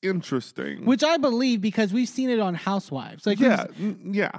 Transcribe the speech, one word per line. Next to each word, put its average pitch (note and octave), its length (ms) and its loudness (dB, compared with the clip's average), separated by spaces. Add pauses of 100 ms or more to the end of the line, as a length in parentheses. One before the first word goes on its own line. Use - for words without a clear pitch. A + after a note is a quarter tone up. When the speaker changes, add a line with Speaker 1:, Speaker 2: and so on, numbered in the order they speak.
Speaker 1:
interesting. C#3 840 -4
Speaker 2:
Which B3 180 4
I D#4+ 140 4
believe B3+ 440 2
because G#3 320 0
we've A#3+ 160 0
seen C4 220 -2
it A#3 80 2
on F#3 160 0
Housewives. C#3+ 720 -6
Like, G#3 140 2
Speaker 1:
Yeah, B3 260 4 (100)
Speaker 2:
we've - 40 -8 (260)
Speaker 1:
n-, G3 80 -4
yeah. G3+ 240 0